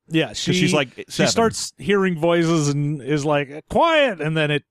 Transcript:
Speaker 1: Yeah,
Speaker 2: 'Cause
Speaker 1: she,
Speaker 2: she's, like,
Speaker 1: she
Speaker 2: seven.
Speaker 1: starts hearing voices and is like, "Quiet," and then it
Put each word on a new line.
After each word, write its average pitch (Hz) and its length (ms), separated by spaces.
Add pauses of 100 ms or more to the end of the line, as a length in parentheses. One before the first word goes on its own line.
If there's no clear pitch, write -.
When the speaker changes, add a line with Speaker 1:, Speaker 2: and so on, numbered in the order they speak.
Speaker 1:
Yeah, 156 200
Speaker 2:
'Cause 110 120
Speaker 1:
she, 180 140
Speaker 2:
she's, 180 200
like, 143 220
Speaker 1:
she - 140
Speaker 2:
seven. 139 220
Speaker 1:
starts - 480
hearing 190 400
voices 165 500
and 147 320
is 139 240
like, 147 440
"Quiet," 277 520
and 156 160
then 151 140
it 147 200